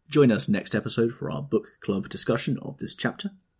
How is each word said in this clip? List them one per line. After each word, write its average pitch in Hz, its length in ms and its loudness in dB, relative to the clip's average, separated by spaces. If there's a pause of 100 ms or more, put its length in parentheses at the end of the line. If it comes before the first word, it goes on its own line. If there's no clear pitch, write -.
Join 143 220 8
us - 180 0
next 101 260 0
episode 113 400 0
for - 160 -8
our 73 100 -6
book - 380 -2
club 98 300 -2
discussion 127 500 -2
of - 180 -12
this - 160 -8
chapter. - 380 -6 (280)